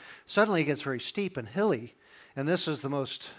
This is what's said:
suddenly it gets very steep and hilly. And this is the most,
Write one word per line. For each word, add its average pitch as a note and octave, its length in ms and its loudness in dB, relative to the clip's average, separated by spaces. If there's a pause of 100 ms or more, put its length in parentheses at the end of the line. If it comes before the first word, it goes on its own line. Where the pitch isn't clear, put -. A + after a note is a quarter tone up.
(260)
suddenly G3+ 340 4
it D3+ 60 2
gets C#3+ 160 0
very C3 180 -2
steep F#3 360 -4
and A#2 120 -6
hilly. C3+ 460 0 (420)
And C3+ 120 -2
this F3 200 2
is D3 120 -2
the C3+ 80 -4
most, C#3 400 -4 (100)